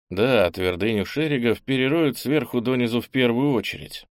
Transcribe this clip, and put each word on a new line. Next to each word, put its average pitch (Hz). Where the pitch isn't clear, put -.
Да, 104
твердыню 92
Шеригов 135
перероют 135
сверху 127
донизу 120
в -
первую 131
очередь. -